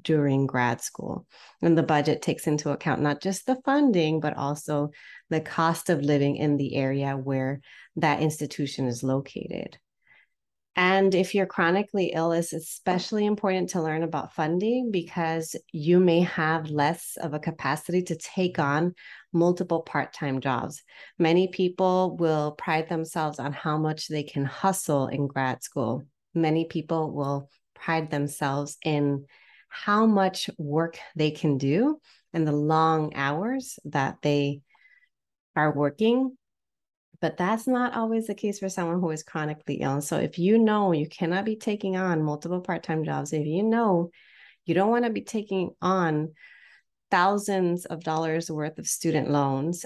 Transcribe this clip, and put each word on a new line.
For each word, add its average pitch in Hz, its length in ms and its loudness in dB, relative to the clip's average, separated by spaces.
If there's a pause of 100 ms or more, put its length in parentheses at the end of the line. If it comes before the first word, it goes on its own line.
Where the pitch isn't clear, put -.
during 139 460 2
grad 120 340 0
school. - 460 -10 (340)
And 170 160 4
the 160 60 6
budget 147 400 2
takes - 240 -4
into 151 240 0
account 143 320 -2
not 147 180 0
just 190 260 -4
the 262 180 -2
funding, 214 560 2
but 151 160 -2
also 147 540 -2 (380)
the 160 120 0
cost 165 500 0
of 147 120 2
living 143 340 2
in 147 200 2
the 139 200 -2
area 139 400 0
where 135 440 -2 (360)
that 151 260 2
institution 147 640 -2
is 120 160 -4
located. - 720 -6 (1000)
And 190 400 6
if 185 180 2
you're 196 120 2
chronically 190 680 0
ill, 165 160 2
it's 170 220 0
especially 185 720 -2
important 190 440 0
to 175 120 -2
learn 156 220 -2
about 160 280 -6
funding 214 600 0
because 165 640 -4 (160)
you 170 260 4
may 175 220 6
have 160 500 0
less 151 500 -2
of 147 140 -4
a 151 60 -6
capacity 156 640 -2
to 170 120 -4
take 180 420 -2
on 156 360 2 (380)
multiple 170 500 2
part-time 135 580 -4
jobs. 131 420 -4 (360)
Many 175 300 4
people 185 680 0
will 156 360 2
pride 160 360 -2
themselves 160 520 -4
on 139 120 -4
how 151 260 -2
much 156 280 -2
they 151 160 -4
can 143 220 -4
hustle 147 640 0
in 143 180 -4
grad 135 360 -4
school. 123 420 -4 (300)
Many 160 320 2
people 160 460 -4
will 139 380 -4 (240)
pride 160 360 -2
themselves 143 720 -2
in 143 440 0 (420)
how 208 380 2
much 190 500 2
work 160 420 -2 (180)
they 156 160 2
can 151 260 0
do 202 420 2 (320)
and 165 140 0
the 151 60 2
long 156 640 2
hours 190 720 -4
that 143 360 -2
they 143 400 0 (920)
are 151 180 2
working. 220 640 0 (840)
But 156 160 -2
that's 208 300 -2
not 247 280 0
always 226 340 -2
the 208 60 -6
case 202 260 -4
for 190 100 -4
someone 175 280 -2
who 175 120 0
is 156 120 -4
chronically 151 600 -6
ill. 139 100 0
And 143 100 0
so 156 140 -4
if - 220 -2
you 196 200 4
know 208 340 4
you 151 140 0
cannot 180 380 -2
be 220 100 -2
taking 208 440 -4
on 175 240 0
multiple 156 400 -2
part-time 165 420 -4
jobs, 147 300 -4
if 151 120 -2
you 160 160 0
know 214 460 2 (560)
you 165 80 -2
don't 185 160 2
wanna 240 220 2
be 208 100 -4
taking 196 520 -4 (100)
on 160 500 0 (800)
thousands 190 720 2
of 160 180 -10
dollars 160 480 -2
worth 151 280 -6
of 156 80 -12
student 156 440 0
loans, 143 560 0